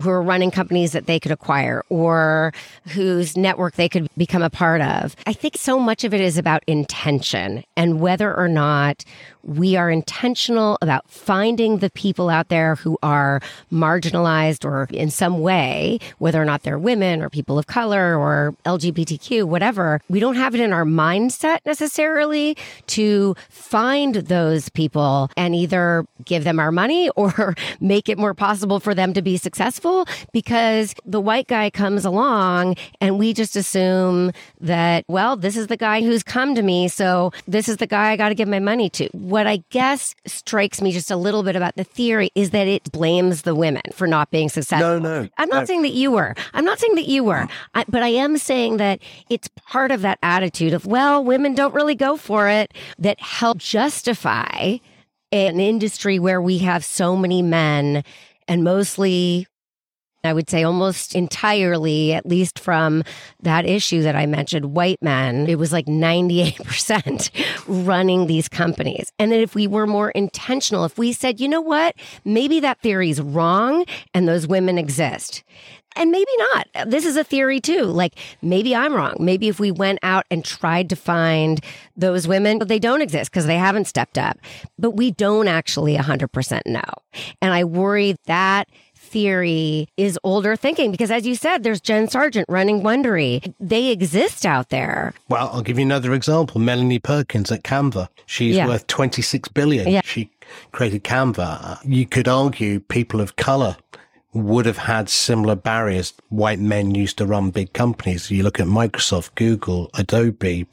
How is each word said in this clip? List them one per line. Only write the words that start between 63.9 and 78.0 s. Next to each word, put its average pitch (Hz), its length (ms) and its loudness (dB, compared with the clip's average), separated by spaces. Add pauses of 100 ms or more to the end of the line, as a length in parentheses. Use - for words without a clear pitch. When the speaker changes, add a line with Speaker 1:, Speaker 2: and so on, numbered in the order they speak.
Speaker 1:
that 151 120 2
I 147 120 0
mentioned, 147 480 -4
white 180 280 0
men, 131 460 0
it 165 100 0
was, 151 140 0
like, 160 160 -2
ninety-eight 170 760 2
percent - 680 -2 (180)
<laughs> - 180 -10
running 185 600 2
these 160 220 0
companies. - 720 -4
And 214 140 2
that 226 80 4
if 226 140 0
we 208 120 0
were 214 200 0
more 208 240 0
intentional, 202 760 -2
if 160 140 -6
we 233 140 0
said, 254 280 -4
"You 269 80 0
know 311 140 0
what? 320 320 0 (300)
Maybe 269 360 2
that 269 220 -2
theory's 185 380 0
wrong 180 640 2 (280)
and 180 160 2
those 165 180 0
women 185 320 2
exist." 143 640 -4 (520)
And 330 160 2
maybe 392 200 2 (240)
not. - 340 -4
This 294 160 0
is 302 140 0
a 302 60 0
theory 269 360 0
too. 330 240 0
Like, 175 300 0 (260)